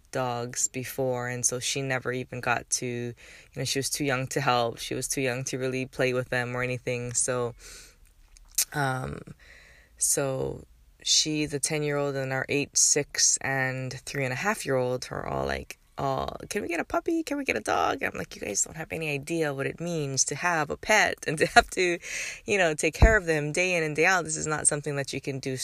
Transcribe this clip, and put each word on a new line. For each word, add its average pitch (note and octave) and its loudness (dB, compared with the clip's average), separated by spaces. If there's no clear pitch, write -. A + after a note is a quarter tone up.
dogs B2 -2
before, B2+ -2
and B2 -2
so B2 0
she C#3 -2
never B2+ -2
even B2 -6
got - 0
to, - -2
you A#2+ -4
know, C#3 -4
she C3+ 0
was C3 0
too - -2
young C3 2
to D3 0
help. B2 2
She - -6
was C3 -4
too - -2
young C3 0
to C3+ -4
really C3 -2
play B2+ 0
with B2+ -2
them B2 -2
or B2 0
anything. B2 -4
So, B2 0
um, C3+ -2
so C3+ 0
she, D3+ 4
the C#3+ -4
ten-year-old, C#3+ 0
and C3 -2
our C3 -2
eight, C#3+ 0
six, - 4
and C3 0
three C#3 -2
and B2+ 0
a B2+ -4
half G3+ -2
year C3+ 2
old B2+ 0
are - -6
all C3+ -2
like, - -6
"Oh, C3+ 0
can G#3 -2
we D#4+ -6
get E4+ -2
a - -4
puppy? E4 0
Can C#4+ -2
we C4+ -4
get - 0
a G#2+ 0
dog?" - 2
I'm - -2
like, - -8
"You - -12
guys - 0
don't - -8
have D#3+ -8
any D#3+ -4
idea D3 0
what C3+ -2
it - -6
means D3+ 0
to D3 -2
have D#3+ 2
a - -2
pet G3+ 4
and C#3+ -2
to - 6
have - 2
to, F3 0
you G#3 0
know, E3 2
take D#3+ -2
care A3 8
of F3+ 2
them D3+ 0
day F3+ 2
in E3 2
and D3+ -2
day D#3 4
out. F3+ 4
This D#3 -4
is D3+ -4
not D3+ 0
something D3 2
that C#3 -4
you C3+ -4
can C#3 -6
do, C3 -4